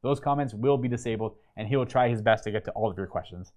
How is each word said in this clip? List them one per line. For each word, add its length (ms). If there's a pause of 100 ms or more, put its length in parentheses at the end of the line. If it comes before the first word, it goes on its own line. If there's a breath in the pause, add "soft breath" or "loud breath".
Those 180
comments 340
will 220
be 100
disabled, 480 (220 soft breath)
and 100
he 80
will 120
try 220
his 140
best 220
to 80
get 140
to 40
all 180
of 80
your 120
questions. 480